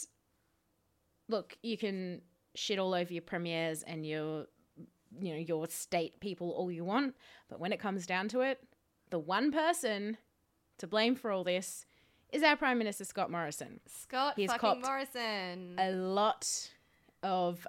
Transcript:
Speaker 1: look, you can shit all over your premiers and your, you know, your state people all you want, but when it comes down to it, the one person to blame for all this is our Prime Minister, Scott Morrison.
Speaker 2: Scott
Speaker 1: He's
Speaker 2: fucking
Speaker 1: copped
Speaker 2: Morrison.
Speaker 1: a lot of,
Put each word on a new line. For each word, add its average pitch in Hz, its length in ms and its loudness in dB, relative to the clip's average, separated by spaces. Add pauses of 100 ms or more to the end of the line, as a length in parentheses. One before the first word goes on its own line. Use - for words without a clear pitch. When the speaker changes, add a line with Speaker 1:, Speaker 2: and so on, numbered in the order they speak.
(1300)
Speaker 1:
look, 214 360 -2
you 226 140 -2
can 185 440 -2 (320)
shit - 260 0
all 185 140 2
over 175 180 2
your 170 120 -4
premiers 165 600 -2
and 160 220 -8
your, 156 400 -2 (760)
you 180 140 -2
know, 151 60 -4
your 165 280 0
state - 520 -2
people 175 320 -4
all 180 200 -2
you 170 140 -4
want, 254 300 2 (340)
but - 100 -12
when 180 140 -2
it 180 60 -4
comes 190 260 -2
down 185 240 0
to 247 120 0
it, 269 180 0 (500)
the 170 100 0
one 196 320 2
person 240 680 0 (600)
to 185 100 -8
blame 220 280 4
for 226 160 -4
all 185 120 0
this 180 420 -2 (460)
is 302 120 2
our 294 140 8
Prime 262 200 4
Minister, 208 280 -2
Scott - 260 -2
Morrison. 151 560 -4
Speaker 2:
Scott - 480 -2
Speaker 1:
He's 294 160 2
Speaker 2:
fucking 240 80 0
Speaker 1:
copped 240 220 4
Speaker 2:
Morrison. 214 960 -4
Speaker 1:
a 190 140 4
lot 190 800 2 (540)
of, 180 460 0